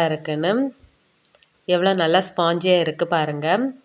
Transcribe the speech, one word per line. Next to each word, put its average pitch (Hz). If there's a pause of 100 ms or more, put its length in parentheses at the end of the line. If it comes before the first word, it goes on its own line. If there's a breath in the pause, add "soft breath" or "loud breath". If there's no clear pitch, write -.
இருக்குன்னு. 156 (1160)
எவ்வளோ 180
நல்லா 175
ஸ்பாஞ்சியா 175
இருக்கு 160
பாருங்க. 151 (380)